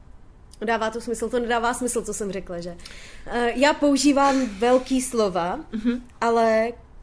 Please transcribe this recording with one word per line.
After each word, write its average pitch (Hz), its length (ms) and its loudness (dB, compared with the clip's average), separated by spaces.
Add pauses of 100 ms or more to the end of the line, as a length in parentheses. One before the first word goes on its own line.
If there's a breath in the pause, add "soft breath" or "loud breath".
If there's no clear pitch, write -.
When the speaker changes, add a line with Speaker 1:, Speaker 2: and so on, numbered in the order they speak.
(640)
Speaker 1:
Dává 220 240 -2
to 226 120 -6
smysl? 226 280 -6
To 247 100 -2
nedává 233 340 0
smysl, 247 280 -4
co 208 120 -8
jsem 202 180 -6
řekla, 185 280 -10
že? 175 180 -12 (500 loud breath)
Eh, 240 280 0
já 285 180 6
používám 277 720 4 (140)
velký 254 420 2
slova, 196 580 0 (120)
Speaker 2:
Mhm. 233 300 -2 (200)
Speaker 1:
ale 226 500 2 (320)